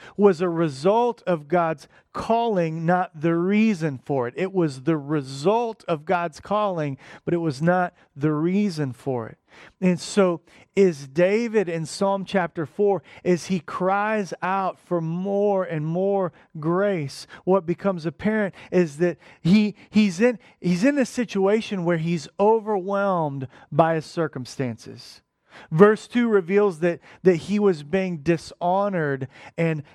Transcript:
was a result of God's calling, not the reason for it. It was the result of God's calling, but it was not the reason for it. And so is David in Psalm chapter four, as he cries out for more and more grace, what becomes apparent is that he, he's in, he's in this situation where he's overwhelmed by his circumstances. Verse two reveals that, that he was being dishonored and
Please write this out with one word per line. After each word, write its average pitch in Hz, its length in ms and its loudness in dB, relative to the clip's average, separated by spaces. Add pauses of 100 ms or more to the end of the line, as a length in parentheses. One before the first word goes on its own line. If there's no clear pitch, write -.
(160)
was 196 240 4
a 185 80 0
result 170 760 0
of 156 220 -4
God's 165 400 -2 (240)
calling, 180 760 -2
not 175 340 0
the 165 140 0
reason 175 640 2
for 127 300 -2
it. 127 80 -8
It 185 160 -4
was 156 300 0
the 160 140 0
result 151 920 -2
of 156 160 -4
God's 170 340 -2
calling, 180 600 -4 (260)
but 165 100 -2
it 175 40 0
was 156 220 -4
not 180 320 2 (220)
the 147 160 0
reason 160 600 0
for 120 360 -6
it. - 100 -20 (420)
And 180 180 2
so 185 420 0 (360)
is 165 320 2
David 196 600 2
in 165 160 -4
Psalm 196 400 -2
chapter 170 400 -2
four, 196 380 0 (220)
as 180 220 2
he 185 120 -2
cries 202 840 -2
out 185 380 -2
for 175 220 -4
more 190 640 -2
and 156 200 -4
more 185 480 -2 (280)
grace, 175 680 -2 (160)
what 185 240 0
becomes 175 400 -4
apparent 202 480 -2 (160)
is 165 280 0
that 170 200 -2 (220)
he, 208 340 4 (160)
he's 202 300 2
in, 240 180 2 (220)
he's 175 240 0
in 285 100 4
this 277 160 0
situation 202 760 0
where 170 140 2
he's 165 300 -2 (100)
overwhelmed 196 1120 0 (240)
by 165 240 2
his 156 100 -6
circumstances. 123 1160 -8 (480)
Verse 202 380 4
two 240 220 0
reveals 196 480 2
that, 170 200 0 (260)
that 180 120 6
he 190 220 -2
was 190 240 2
being 180 400 -2
dishonored 165 1040 -2 (300)
and 160 240 -2 (120)